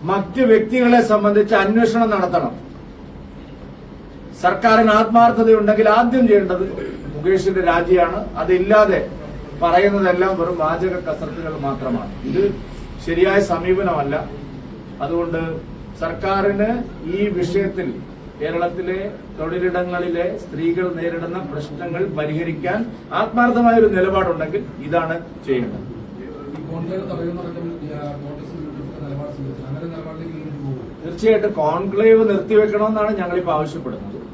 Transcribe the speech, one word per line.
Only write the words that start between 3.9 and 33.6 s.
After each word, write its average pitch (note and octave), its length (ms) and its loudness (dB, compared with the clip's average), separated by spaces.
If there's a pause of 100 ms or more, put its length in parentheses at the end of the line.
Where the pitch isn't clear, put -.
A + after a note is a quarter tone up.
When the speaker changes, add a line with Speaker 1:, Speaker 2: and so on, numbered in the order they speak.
Speaker 1:
സർക്കാരിന് A3 500 6
ആത്മാർത്ഥതയുണ്ടെങ്കിൽ A3 960 6
ആദ്യം A#3+ 380 6
ചെയ്യേണ്ടത് F#3+ 380 4 (500)
മുകേഷിന്റെ F#3 460 2
രാജിയാണ്. F3 760 2
അതില്ലാതെ F#3 760 4 (520)
പറയുന്നതെല്ലാം F#3 800 4
വെറും E3+ 180 -2
വാചക E3 420 -2
കസർത്തുകൾ D#3 580 -8
മാത്രമാണ്. B2+ 540 -4 (120)
ഇത് F#3+ 320 0 (500)
ശരിയായ F#3+ 340 4
സമീപനമല്ല. F3 880 0 (760)
അതുകൊണ്ട് E3 580 -4 (400)
സർക്കാരിന് G3 720 0 (340)
ഈ F#3+ 240 -2
വിഷയത്തിൽ, F3+ 680 -2 (480)
കേരളത്തിലെ F3 680 -4 (280)
തൊഴിലിടങ്ങളിലെ F3 1000 -2
സ്ത്രീകൾ E3+ 560 -2
നേരിടുന്ന E3+ 460 -6
പ്രശ്നങ്ങൾ E3+ 680 -6
പരിഹരിക്കാൻ D#3+ 800 -4 (280)
ആത്മാർത്ഥമായ A#3 640 4
ഒരു A3 120 8
നിലപാടുണ്ടെങ്കിൽ F#3 760 0 (160)
ഇതാണ് E3 420 -2 (240)
ചെയ്യേണ്ടത്. A#2 340 -2
Speaker 2:
ഈ - 960 -12
കോൺക്ലേവ് F3 300 -6
തടയുന്നതടക്കം, E3+ 600 -8 (340)
ആ, D3 120 -8 (120)
നോട്ടീസ് C#3+ 300 -12 (500)
നിലപാട് C#3+ 320 -8
സ്വീകരിച്ചു. C3+ 320 -10
അങ്ങനെ D#3 180 -8
നിലപാടിലേക്ക് D#3+ 480 -10
നീങ്ങി D3 300 -10
പോകുമോ? C3+ 420 -10
Speaker 1:
തീർച്ചയായിട്ടും G3+ 480 2
കോൺക്ലേവ് G3 760 4
നിർത്തിവെക്കണമെന്നാണ് G#3+ 880 2
ഞങ്ങളിപ്പോ F3 360 -2
ആവശ്യപ്പെടുന്നത്. B2+ 600 -6 (200)